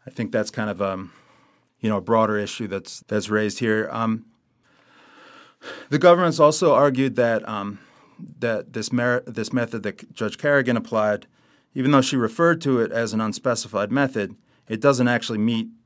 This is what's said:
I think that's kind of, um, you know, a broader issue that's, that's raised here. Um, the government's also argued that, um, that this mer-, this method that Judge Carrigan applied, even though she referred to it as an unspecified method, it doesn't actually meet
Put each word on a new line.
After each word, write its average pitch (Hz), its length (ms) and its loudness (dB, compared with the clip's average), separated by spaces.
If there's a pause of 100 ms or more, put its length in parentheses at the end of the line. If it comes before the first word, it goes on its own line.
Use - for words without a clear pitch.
I 131 40 -16
think - 220 -6
that's 107 180 -2
kind 107 200 -4
of, 95 100 -6
um, 95 320 -6 (680)
you 113 80 -2
know, 107 100 0
a 92 40 -6
broader 107 360 2
issue 104 280 -8
that's, 92 420 -10
that's 104 200 -2
raised 107 300 -2
here. 110 340 0
Um, 113 340 -4 (1600)
the 143 80 2
government's 175 420 6
also 151 340 6
argued 131 420 2
that, 117 320 0
um, 101 300 -8 (600)
that 113 340 -4
this 110 200 -8
mer-, 123 340 0
this 110 260 -8
method 120 300 -4
that - 300 -10
Judge - 260 -6
Carrigan 135 380 2
applied, 107 500 -2 (480)
even 131 160 0
though 143 100 6
she 131 160 0
referred 165 460 2
to 131 180 2
it 110 120 0
as 113 200 -2
an 110 80 -2
unspecified 107 720 -4
method, 123 440 -2 (320)
it 110 120 -6
doesn't 127 280 4
actually 117 300 -2
meet 113 300 0 (180)